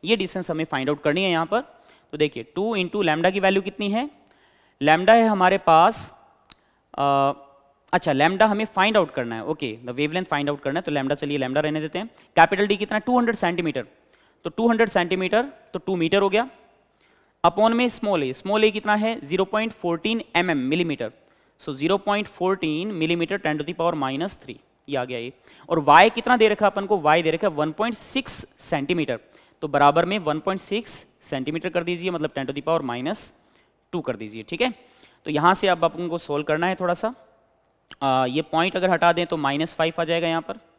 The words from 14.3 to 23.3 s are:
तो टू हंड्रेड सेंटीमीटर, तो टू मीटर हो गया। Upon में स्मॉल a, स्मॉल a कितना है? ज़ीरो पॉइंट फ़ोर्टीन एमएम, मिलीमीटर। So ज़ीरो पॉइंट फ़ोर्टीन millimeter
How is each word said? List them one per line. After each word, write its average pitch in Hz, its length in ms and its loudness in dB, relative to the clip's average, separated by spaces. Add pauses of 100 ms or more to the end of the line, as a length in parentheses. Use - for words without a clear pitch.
तो 170 60 -6
टू 226 180 0
हंड्रेड 226 200 2
सेंटीमीटर, 185 540 0
तो - 360 -10
टू 185 180 -4
मीटर 170 260 2
हो 196 60 2
गया। 220 220 0 (960)
Upon 214 260 4
में 247 160 0
स्मॉल 202 340 -2
a, 131 120 -4
स्मॉल 208 280 0
a 214 100 4
कितना 208 220 -2
है? 220 260 -2
ज़ीरो 180 240 -2
पॉइंट 220 280 -4
फ़ोर्टीन 170 500 -4 (140)
एमएम, 175 220 0
मिलीमीटर। 135 540 -4 (480)
So 151 120 -12
ज़ीरो 160 260 -2
पॉइंट 202 280 -2
फ़ोर्टीन 180 720 -4
millimeter 170 460 -2